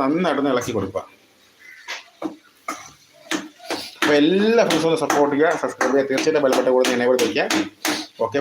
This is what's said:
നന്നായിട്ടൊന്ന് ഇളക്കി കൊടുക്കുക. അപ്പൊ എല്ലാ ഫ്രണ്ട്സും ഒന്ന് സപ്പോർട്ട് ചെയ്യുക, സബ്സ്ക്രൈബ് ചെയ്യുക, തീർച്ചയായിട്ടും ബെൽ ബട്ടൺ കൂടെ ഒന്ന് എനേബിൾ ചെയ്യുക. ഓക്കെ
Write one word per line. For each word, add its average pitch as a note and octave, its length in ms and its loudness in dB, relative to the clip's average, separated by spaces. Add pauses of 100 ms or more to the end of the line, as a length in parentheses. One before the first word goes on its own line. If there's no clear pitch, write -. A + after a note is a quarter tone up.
നന്നായിട്ടൊന്ന് C#3+ 500 0
ഇളക്കി A#2+ 240 -2
കൊടുക്കുക. F#2+ 260 -6 (3000)
അപ്പൊ D3+ 200 2
എല്ലാ G3+ 460 4
ഫ്രണ്ട്സും E3 220 0
ഒന്ന് D#3+ 140 0
സപ്പോർട്ട് C#3+ 300 2
ചെയ്യുക, D3+ 180 2 (120)
സബ്സ്ക്രൈബ് B2+ 300 -2
ചെയ്യുക, C3+ 160 0
തീർച്ചയായിട്ടും D3 360 0
ബെൽ B2+ 120 2
ബട്ടൺ B2+ 180 2
കൂടെ B2+ 100 4
ഒന്ന് B2+ 120 0
എനേബിൾ B2 260 2
ചെയ്യുക. D#3+ 400 -2 (600)
ഓക്കെ C#3 160 -4